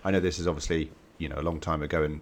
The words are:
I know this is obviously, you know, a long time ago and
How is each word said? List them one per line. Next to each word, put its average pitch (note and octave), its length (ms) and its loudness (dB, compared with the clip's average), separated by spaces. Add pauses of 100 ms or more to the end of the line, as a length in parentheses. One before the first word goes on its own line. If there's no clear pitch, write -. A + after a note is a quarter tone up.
I F#2+ 60 2
know F#2+ 100 4
this F2 180 2
is E2+ 80 -2
obviously, D#2+ 440 0 (280)
you D#2 100 -4
know, C#2+ 100 -8
a D2 40 -2
long D#2+ 160 0
time D#2 240 -2
ago D#2 220 2
and D2+ 180 -2